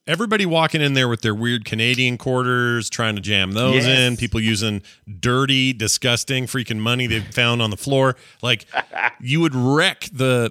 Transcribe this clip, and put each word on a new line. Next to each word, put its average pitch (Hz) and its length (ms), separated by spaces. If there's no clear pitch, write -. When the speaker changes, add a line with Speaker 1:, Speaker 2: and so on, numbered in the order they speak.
Speaker 1:
everybody 202 400
walking 160 340
in 139 140
there 131 140
with 117 140
their 110 120
weird 117 300
Canadian 123 540
quarters, 123 720
trying 110 280
to 98 40
jam 95 300
those 127 340
Speaker 2:
Yes. 131 140
Speaker 1:
in, 123 180
people 117 220
using 107 420
dirty, 131 540
disgusting 120 760
freaking 117 320
money 120 300
they 113 100
found 120 440
on 107 80
the 95 60
floor. 135 380
Like, 117 240
Speaker 2:
<laughs> - 260
Speaker 1:
you 139 200
would 151 160
wreck 143 560
the, 123 380